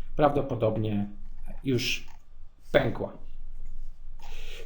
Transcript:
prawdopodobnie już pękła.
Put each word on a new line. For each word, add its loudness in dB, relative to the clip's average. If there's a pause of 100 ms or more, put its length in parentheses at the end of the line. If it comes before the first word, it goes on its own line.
(160)
prawdopodobnie 4 (560)
już 2 (640)
pękła. 2 (1500)